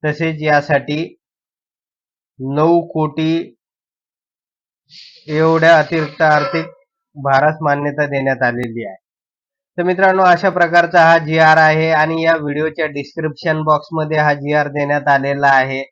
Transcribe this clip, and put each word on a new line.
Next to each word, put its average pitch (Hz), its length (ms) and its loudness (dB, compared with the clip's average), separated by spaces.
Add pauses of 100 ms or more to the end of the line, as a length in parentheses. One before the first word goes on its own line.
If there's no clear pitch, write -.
तसेच 156 400 -4
यासाठी 147 600 0 (1400)
नऊ 151 500 0
कोटी 156 720 -4 (1700)
एवढ्या 160 500 4
अतिरिक्त 156 440 -2
आर्थिक 151 500 0 (440)
भारास 139 460 0
मान्यता 143 440 -2
देण्यात 135 380 -2
आलेली 117 420 -6
आहे. 95 100 -14 (840)
तर 175 40 -4
मित्रांनो, 185 400 2
अशा 180 280 4
प्रकारचा 170 500 2
हा 165 180 6
जीआर 160 380 4
आहे 160 340 2
आणि 160 320 0
या 165 140 2
व्हिडिओच्या 151 500 -4
डिस्क्रिप्शन 156 760 -6
बॉक्समध्ये 156 560 -2
हा 151 160 2
जीआर 147 340 -4
देण्यात 143 400 -4
आलेला 139 400 0
आहे. 135 420 0